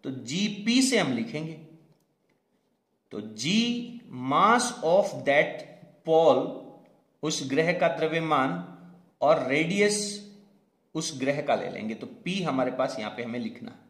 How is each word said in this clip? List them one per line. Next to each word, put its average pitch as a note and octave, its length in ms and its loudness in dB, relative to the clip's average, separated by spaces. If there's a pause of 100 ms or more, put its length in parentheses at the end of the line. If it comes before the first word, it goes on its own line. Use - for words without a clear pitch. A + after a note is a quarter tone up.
तो C#3 80 -8
जीपी G3 680 0
से A#3+ 160 2
हम C#3+ 160 2
लिखेंगे। D3+ 400 -6 (1600)
तो - 100 -8 (140)
G E3 180 -2 (720)
mass F#3+ 400 4 (220)
of F#3+ 260 4 (140)
that C#3+ 360 2 (440)
pole, D#3+ 380 6 (800)
उस D3+ 260 -4
ग्रह D#3+ 240 2
का F3 160 2
द्रव्यमान, D#3+ 760 0 (580)
और C#3 260 4
रेडियस F#3 500 2 (1000)
उस D#3 240 -6
ग्रह C#3 220 0
का A#2+ 140 2
ले F#2 140 -6
लेंगे, G#2+ 260 -8
तो - 120 -14 (100)
पी F#3 260 -6
हमारे C3 280 0
पास C3 280 -2
यहां G#2+ 120 -8
पे A#2+ 120 -10
हमें A#2+ 160 -6
लिखना A2 320 -10
है। - 180 -20